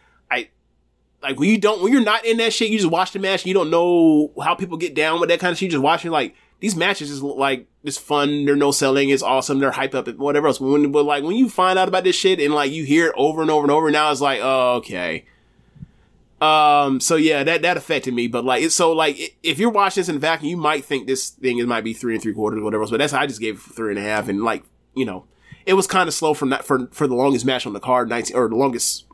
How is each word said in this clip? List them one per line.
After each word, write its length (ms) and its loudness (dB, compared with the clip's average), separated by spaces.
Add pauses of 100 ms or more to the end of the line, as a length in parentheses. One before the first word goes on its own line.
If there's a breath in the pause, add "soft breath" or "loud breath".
(320 soft breath)
I, 180 -4 (720)
like, 180 -6
when 100 2
you 80 2
don't, 240 0
when 100 2
you're 120 4
not 220 0
in 120 2
that 160 0
shit, 160 0
you 80 0
just 140 2
watch 200 0
the 80 -8
match 220 -2
and 60 -8
you 60 0
don't 180 0
know 600 4 (100)
how 140 0
people 220 -8
get 180 -6
down 240 0
with 100 0
that 100 2
kind 120 -2
of 60 -4
shit. 100 -4
You 40 -4
just 120 -2
watching, 280 0
like, 240 -2 (260 soft breath)
these 160 -2
matches 340 -2
is, 100 -10
like, 460 -4 (160)
it's 140 -8
fun. 480 0
They're 100 4
no 160 2
selling. 380 2
It's 140 2
awesome. 360 0
They're 120 2
hype 240 -4
up 120 -6
and 100 -10
whatever 300 0
else. 140 0
When, 320 2
but, 100 4
like, 220 -2
when 100 -2
you 140 2
find 280 2
out 120 2
about 160 0
this 100 2
shit 240 2
and, 140 2
like, 180 0
you 140 -6
hear 220 4
it 100 -2
over 240 2
and 100 2
over 140 2
and 60 4
over, 200 2
now 200 2
it's 100 -2
like, 200 0
"Oh, 360 2
okay." 480 -6 (1120 soft breath)
Um, 600 4
so 160 0
yeah, 280 2
that, 180 0
that 160 0
affected 360 -4
me. 140 -2
But, 180 -4
like, 180 2
it's 120 0
so, 180 4
like, 240 0
i-, 120 -10 (140)
if 160 -2
you're 100 4
watching 320 0
this 80 -4
in 80 -2
a 20 -4
vacuum, 300 -2
you 80 -4
might 280 0
think 220 -4
this 220 -4
thing, 280 -4
it 100 0
might 180 -2
be 80 -6
three 200 -6
and 100 -4
three 100 -4
quarters 260 -2
or 40 -8
whatever 200 -2
else. 80 -6
But 80 0
that's, 140 -2
I 140 0
just 140 -8
gave 200 -6
three 300 -8
and 80 -4
a 20 -6
half. 280 -2
And, 140 -2
like, 200 -4 (320)
you 100 -2
know, 200 -12 (400 soft breath)
it 80 2
was 140 4
kinda 260 2
slow 200 0
for 120 -4
not, 200 -2
for, 260 0
for 160 -2
the 80 0
longest 300 2
match 200 -2
on 80 -10
the 80 -8
card, 280 0
nineteen, 280 -4
or 120 2
the 60 -4
longest 580 -2